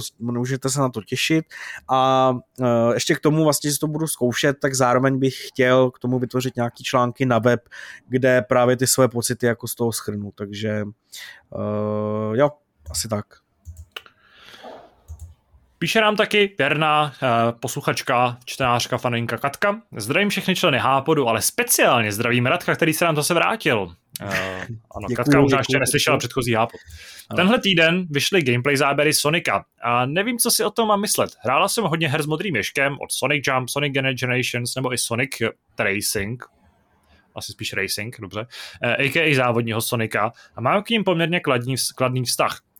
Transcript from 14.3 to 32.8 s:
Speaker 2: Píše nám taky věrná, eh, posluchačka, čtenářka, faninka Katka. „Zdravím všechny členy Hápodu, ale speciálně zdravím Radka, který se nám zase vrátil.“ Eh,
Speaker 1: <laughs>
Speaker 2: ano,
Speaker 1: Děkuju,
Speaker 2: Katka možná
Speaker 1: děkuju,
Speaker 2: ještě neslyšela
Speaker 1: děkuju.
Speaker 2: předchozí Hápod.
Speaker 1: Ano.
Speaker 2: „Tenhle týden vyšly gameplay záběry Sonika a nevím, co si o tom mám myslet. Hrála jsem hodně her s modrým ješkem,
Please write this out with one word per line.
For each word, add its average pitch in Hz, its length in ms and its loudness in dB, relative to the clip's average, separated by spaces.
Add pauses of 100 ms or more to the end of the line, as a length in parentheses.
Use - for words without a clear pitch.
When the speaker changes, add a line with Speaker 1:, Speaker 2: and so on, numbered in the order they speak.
Speaker 2:
Píše 196 220 0
nám 214 140 2
taky 202 420 2
věrná, 147 560 2 (100)
eh, 131 40 2 (320)
posluchačka, 123 840 0
čtenářka, 123 520 0
faninka 117 400 -2
Katka. 202 440 -2 (160)
„Zdravím 147 320 0
všechny 190 260 -2
členy 151 220 2
Hápodu, 135 500 2
ale 113 140 2
speciálně 151 720 2
zdravím 120 340 0
Radka, 165 300 0
který 160 180 2
se 175 120 0
nám 160 100 2
zase 151 180 0
vrátil.“ 165 600 0 (260)
Eh, 101 40 -10
Speaker 1:
<laughs> 95 680 -8
Speaker 2:
ano, 104 140 -8
Speaker 1:
Děkuju, 120 60 -2
Speaker 2:
Katka 143 260 4
možná 139 140 4
Speaker 1:
děkuju, 135 40 2
Speaker 2:
ještě 131 200 0
neslyšela 143 360 2
Speaker 1:
děkuju. - 40 0
Speaker 2:
předchozí 120 340 -2
Hápod. 110 260 0 (500)
Speaker 1:
Ano. 110 80 -8
Speaker 2:
„Tenhle 196 240 4
týden 175 480 4
vyšly 147 320 0
gameplay 127 360 2
záběry 143 360 2
Sonika 147 520 0 (160)
a 120 240 2
nevím, 202 320 -2
co 233 140 0
si - 120 0
o 214 80 0
tom 226 160 0
mám 202 140 2
myslet. 135 280 -2 (140)
Hrála 147 240 2
jsem 220 160 -2
hodně 160 260 0
her 147 120 -2
s 147 40 -6
modrým 156 300 -4
ješkem, 139 460 -2